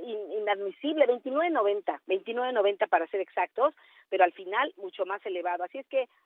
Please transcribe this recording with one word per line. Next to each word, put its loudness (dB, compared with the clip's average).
in-, -8
inadmisible, 0
veintinueve 0
noventa, 0
veintinueve -2
noventa 2
para 2
ser -4
exactos, 0
pero 4
al 6
final -4
mucho -6
más -6
elevado. -4
Así -12
es -12
que 0